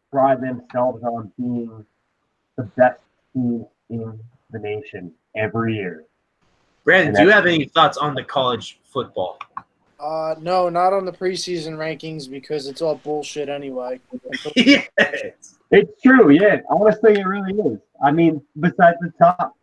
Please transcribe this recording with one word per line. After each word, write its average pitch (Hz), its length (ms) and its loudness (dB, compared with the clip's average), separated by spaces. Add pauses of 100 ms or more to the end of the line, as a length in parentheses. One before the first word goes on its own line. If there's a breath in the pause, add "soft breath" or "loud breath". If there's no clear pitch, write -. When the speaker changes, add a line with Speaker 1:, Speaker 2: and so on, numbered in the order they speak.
(100)
Speaker 1:
pride 170 300 2
themselves 123 640 -6
on 113 340 -8
being 117 460 -8 (720)
the - 60 -6
best 123 380 0 (340)
team 120 320 -4 (220)
in 110 300 -12 (320)
the 110 80 -10
nation 104 540 -10 (240)
every 110 400 -4
year. 87 280 -10 (800)
Speaker 2:
Brandon, 165 240 4
Speaker 1:
And 107 80 -2
Speaker 2:
do 101 60 6
you 175 60 6
Speaker 1:
that's 214 80 6
Speaker 2:
have 180 100 4
any 165 200 0
thoughts 151 300 2
on 143 180 -4
the 127 100 -8
college 123 580 -4
football? 101 560 -8 (640)
Speaker 3:
Uh, 160 400 -6
no, 180 280 0
not 180 240 2
on 196 120 -2
the 185 80 -8
preseason 175 640 -6
rankings 156 520 -10
because 139 380 -10
it's 139 160 -12
all 156 140 -2
bullshit 147 520 -8
anyway. 131 560 -10
Speaker 2:
<laughs> - 520 -10
Yes. - 1000 0 (120)
Speaker 1:
It's - 320 2
true, 254 280 8
yeah. 175 280 6 (100)
Honestly, 208 500 4
it 190 80 -4
really 190 280 -6
is. 147 240 -4 (240)
I 139 80 4
mean, 156 320 2 (160)
besides 170 420 2
the 170 180 -8
top 170 440 2